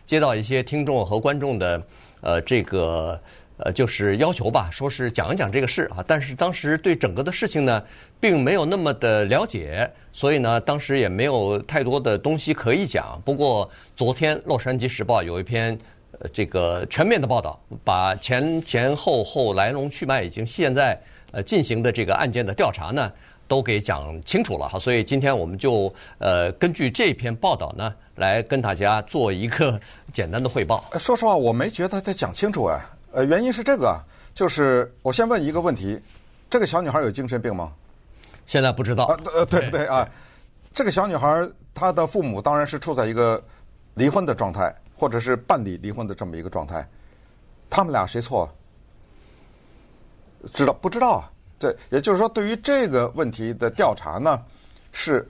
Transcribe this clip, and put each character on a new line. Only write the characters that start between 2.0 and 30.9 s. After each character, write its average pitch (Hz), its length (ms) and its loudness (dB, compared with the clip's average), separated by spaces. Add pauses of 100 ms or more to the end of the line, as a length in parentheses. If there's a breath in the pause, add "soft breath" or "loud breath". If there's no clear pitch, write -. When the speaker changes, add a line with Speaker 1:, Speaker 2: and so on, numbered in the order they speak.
Speaker 1:
呃， 85 220 0
这 120 220 2
个， 82 540 -2 (380 loud breath)
呃， - 160 -4
就 120 160 0
是 101 300 0
要 156 160 2
求 113 180 -2
吧， 107 180 0
说 135 200 -6
是 127 200 -4
讲 101 240 -2
一 190 40 -2
讲 113 120 0
这 131 120 0
个 123 60 0
事 - 280 -2
啊。 92 100 -6
但 151 160 2
是 131 140 -8
当 170 180 0
时 151 260 0
对 175 140 2
整 113 220 -2
个 139 80 -2
的 175 80 -4
事 202 160 -2
情 147 160 0
呢， 113 180 2 (380 loud breath)
并 175 240 4
没 135 80 2
有 175 140 2
那 180 100 0
么 156 200 0
的 110 280 2
了 135 220 2
解， 92 440 -4 (220 soft breath)
所 143 220 0
以 151 40 4
呢， 117 220 2
当 147 180 0
时 139 220 0
也 107 80 2
没 95 160 0
有 107 360 2
太 147 220 -2
多 123 160 0
的 117 200 0
东 151 200 0
西 151 160 -2
可 117 200 0
以 190 120 2
讲。 76 380 -4
不 139 100 0
过 127 360 2 (260 loud breath)
昨 123 180 0
天 151 300 0
《洛 131 160 0
杉 127 180 -2
矶 123 120 -2
时 110 160 -6
报》 110 180 4
有 85 160 -4
一 95 40 -4
篇， 113 340 -2 (420 loud breath)
呃， - 140 -10
这 104 140 0
个 87 400 0
全 165 200 0
面 220 140 4
的 131 40 0
报 117 140 0
道， 78 180 -6 (280)
把 92 320 2
前 156 480 0
前 127 280 2
后 147 300 0
后 117 300 0
来 101 180 2
龙 143 180 -4
去 - 160 -8
脉 135 160 0
以 87 80 -4
及 110 160 -6
现 131 300 0
在， 131 260 2 (300 loud breath)
呃， 101 100 -6
进 165 220 0
行 117 180 -2
的 117 120 2
这 113 100 -2
个 85 120 0
案 135 140 0
件 120 160 -2
的 98 80 -4
调 165 160 2
查 85 180 -6
呢， 120 220 -2 (380 soft breath)
都 135 140 2
给 110 180 0
讲 78 460 -6
清 208 180 0
楚 85 140 -4
了 71 100 -6
哈。 92 100 -6
所 123 160 0
以 117 80 4
今 139 200 0
天 139 160 2
我 85 80 -2
们 90 120 -6
就， 107 360 2 (240 loud breath)
呃， 90 360 2
根 175 200 0
据 135 180 0
这 190 220 2
篇 117 200 -4
报 160 220 0
道 73 220 -8
呢， 107 160 -4 (220 soft breath)
来 98 280 2
跟 135 180 0
大 101 140 0
家 101 280 2
做 120 280 0
一 95 160 -2
个 113 320 0 (320 loud breath)
简 87 180 -4
单 113 120 -4
的 127 80 -2
汇 104 160 0
报。 - 260 0